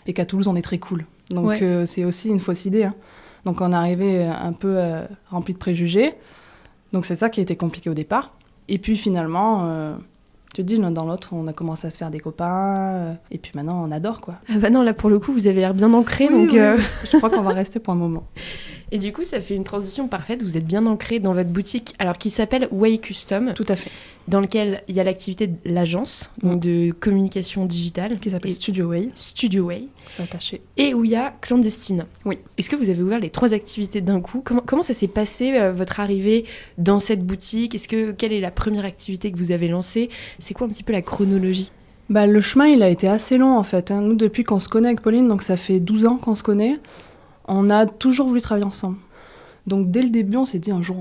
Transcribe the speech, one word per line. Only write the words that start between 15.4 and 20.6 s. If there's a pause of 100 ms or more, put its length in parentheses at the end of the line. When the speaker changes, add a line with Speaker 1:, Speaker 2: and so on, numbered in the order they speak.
Speaker 2:
avez
l'air
bien
ancré,
Speaker 1:
Oui,
Speaker 2:
donc,
Speaker 1:
oui,
Speaker 2:
euh,
Speaker 1:
oui. (280)
Je
crois
qu'on
va
rester
pour
un
moment. (120)
Speaker 2:
<laughs>
Et
du
coup,
ça
fait
une
transition
parfaite.
Vous
êtes